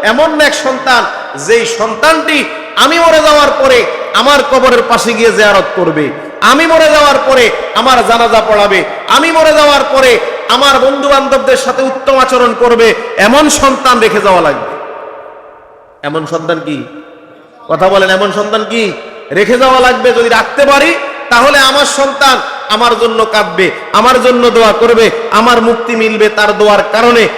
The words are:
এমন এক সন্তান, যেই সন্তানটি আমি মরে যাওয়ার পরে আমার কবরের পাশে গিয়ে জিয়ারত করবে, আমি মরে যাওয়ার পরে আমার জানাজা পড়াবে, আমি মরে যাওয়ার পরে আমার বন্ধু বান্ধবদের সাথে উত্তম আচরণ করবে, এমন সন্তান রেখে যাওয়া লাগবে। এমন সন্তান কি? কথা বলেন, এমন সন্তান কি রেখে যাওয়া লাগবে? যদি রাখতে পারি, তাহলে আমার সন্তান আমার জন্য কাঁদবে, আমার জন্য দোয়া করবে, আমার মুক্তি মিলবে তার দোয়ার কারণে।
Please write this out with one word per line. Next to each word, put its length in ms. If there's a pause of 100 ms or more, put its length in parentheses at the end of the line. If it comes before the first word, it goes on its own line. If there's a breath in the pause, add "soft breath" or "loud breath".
এমন 240 (120)
এক 160
সন্তান, 460 (360)
যেই 340
সন্তানটি 640 (380)
আমি 220
মরে 240
যাওয়ার 360
পরে 200 (360)
আমার 340
কবরের 360
পাশে 280
গিয়ে 220
জিয়ারত 400
করবে, 300 (380)
আমি 240
মরে 240
যাওয়ার 340
পরে 200 (300)
আমার 320
জানাজা 360
পড়াবে, 380 (300)
আমি 200
মরে 240
যাওয়ার 360
পরে 220 (380)
আমার 280
বন্ধু 300
বান্ধবদের 540
সাথে 200
উত্তম 360
আচরণ 360
করবে, 340 (300)
এমন 320
সন্তান 500
রেখে 200
যাওয়া 220
লাগবে। 280 (1300)
এমন 240
সন্তান 380
কি? 120 (920)
কথা 200
বলেন, 220
এমন 220
সন্তান 320
কি 180 (500)
রেখে 260
যাওয়া 220
লাগবে? 320
যদি 160
রাখতে 360
পারি, 260 (400)
তাহলে 280
আমার 340
সন্তান 440 (340)
আমার 280
জন্য 280
কাঁদবে, 400 (260)
আমার 300
জন্য 280
দোয়া 220
করবে, 340 (260)
আমার 300
মুক্তি 340
মিলবে 320
তার 300
দোয়ার 240 (100)
কারণে। 320 (140)